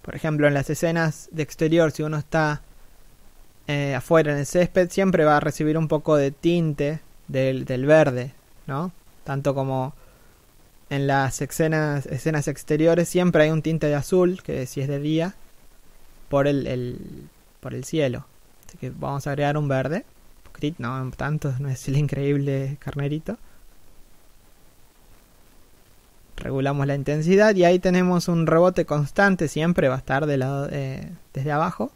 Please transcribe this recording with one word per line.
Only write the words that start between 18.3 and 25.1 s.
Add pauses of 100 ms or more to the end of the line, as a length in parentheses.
Así
que
vamos
a
agregar
un
verde. (380)
Poquitito,
no
tanto,
no
es
el
increíble
Carnerito. (3000)